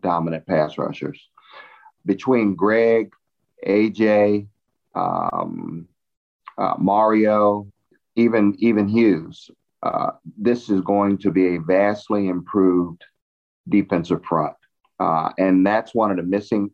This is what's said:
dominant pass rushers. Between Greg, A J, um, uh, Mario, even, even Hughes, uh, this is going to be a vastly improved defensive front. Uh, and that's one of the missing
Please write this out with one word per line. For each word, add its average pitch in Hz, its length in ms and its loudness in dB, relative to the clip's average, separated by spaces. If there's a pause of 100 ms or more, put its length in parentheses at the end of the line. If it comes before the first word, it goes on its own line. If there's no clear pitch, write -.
dominant 85 460 -4
pass 76 320 -2
rushers. - 500 -10 (800)
Between 104 480 0
Greg, 113 580 2 (520)
A 107 260 2
J, 104 560 2 (480)
um, 50 920 -6 (680)
uh, 92 220 -4
Mario, 107 920 2 (460)
even, 110 440 4
even 107 280 2
Hughes, 101 600 0 (320)
uh, - 300 -4 (260)
this 120 320 -2
is 98 100 2
going 101 380 0
to 95 120 -2
be 90 260 2
a 82 40 -6
vastly 101 680 0
improved 90 760 0 (640)
defensive 87 560 -2
front. 78 320 -2 (420)
Uh, 82 380 -2
and 95 300 2
that's 107 280 -2
one 110 160 2
of 95 60 -2
the 87 60 -6
missing 101 520 -2